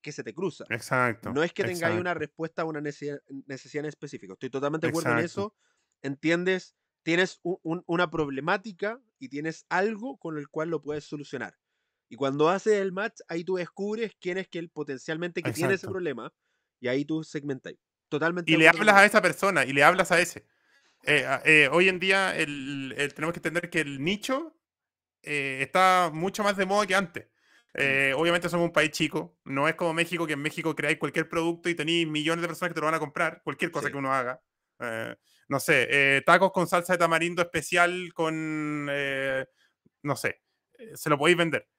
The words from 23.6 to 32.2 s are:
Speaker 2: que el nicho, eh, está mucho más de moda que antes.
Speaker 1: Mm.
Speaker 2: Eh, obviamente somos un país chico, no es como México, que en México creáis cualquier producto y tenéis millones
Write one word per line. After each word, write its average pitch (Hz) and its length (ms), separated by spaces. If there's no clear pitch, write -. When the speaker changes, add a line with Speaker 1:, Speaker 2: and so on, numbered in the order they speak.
Speaker 2:
que 160 120
el 143 220
nicho, 262 560
eh, 139 400
está 185 500
mucho 190 300
más 202 140
de 196 100
moda 202 200
que 185 80
antes. - 320
Speaker 1:
Mm. 135 180
Speaker 2:
Eh, 135 180
obviamente 170 320
somos 170 180
un 170 60
país 151 180
chico, 156 540
no 139 240
es 160 60
como 165 180
México, 165 340
que 151 60
en 139 80
México 156 340
creáis 151 240
cualquier 156 300
producto 170 400
y 170 60
tenéis 165 320
millones 156 360